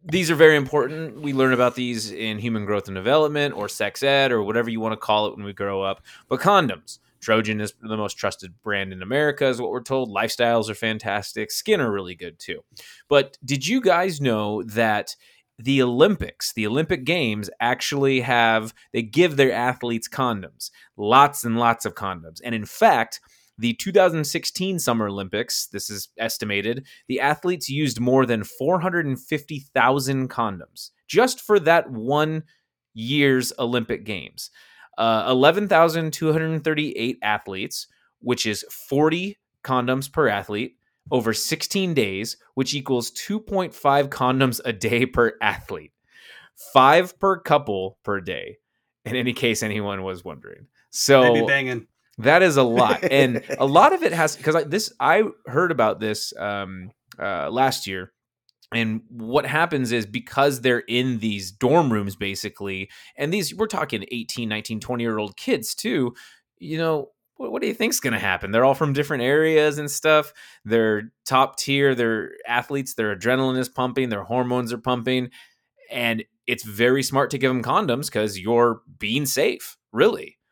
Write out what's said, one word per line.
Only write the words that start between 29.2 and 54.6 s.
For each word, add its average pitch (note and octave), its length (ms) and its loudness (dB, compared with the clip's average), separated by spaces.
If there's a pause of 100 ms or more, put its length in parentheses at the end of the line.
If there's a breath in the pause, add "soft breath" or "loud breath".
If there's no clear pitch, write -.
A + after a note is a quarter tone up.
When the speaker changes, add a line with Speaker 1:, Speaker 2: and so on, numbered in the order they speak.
Speaker 1:
thousand C3 560 2
condoms - 600 -6 (180)
just B3 320 2
for G#3 220 2
that D#3+ 280 4
one D3 540 -2 (500)
year's C3 640 2
Olympic A#2+ 460 -2
Games. F#2+ 480 -12 (460 soft breath)
Uh, A2+ 320 2
eleven D#3+ 400 4
thousand E3 420 4
two D#3 220 0
hundred D#3+ 320 -2
thirty-eight D3+ 560 -2
athletes, G2+ 640 -4 (320)
which A#2+ 260 -2
is G#2+ 240 -4
forty D#3+ 680 -2 (260)
condoms C3 480 -2
per D3+ 160 2
athlete G#2 480 -4 (360)
over A2+ 220 2
sixteen - 600 -2
days, G#2 420 -2 (200 soft breath)
which C3 180 -2
equals C3+ 380 -2
two - 280 -8
point F#3+ 340 -4
five C#3 360 2
condoms C3 560 0
a A#2+ 80 -2
day A#2 320 0
per A#2+ 360 2
athlete. F#2+ 520 -4 (800 loud breath)
Five D3+ 460 6
per F#3+ 200 0
couple G#2 640 -2
per G2+ 180 -4
day, D#2+ 360 -10 (460)
in A#2 120 -8
any B2+ 180 -2
case A#2 300 0
anyone G2+ 400 -4
was F#2 200 -8
wondering. C2 440 -16 (240)
So B2+ 420 6
Speaker 2:
They A2+ 80 4
be A2+ 40 2
banging. B2+ 420 -2 (320)
Speaker 1:
that D3+ 220 6
is E3+ 160 4
a C3+ 60 6
lot. A#2+ 400 4
Speaker 3:
<laughs> C3 80 0
Speaker 1:
And C3+ 320 2 (160)
a C3+ 60 2
lot F3+ 280 6
of F4+ 100 -2
it E3 100 0
has, D#3+ 240 0
'cause D3+ 180 0
I, D#3 80 2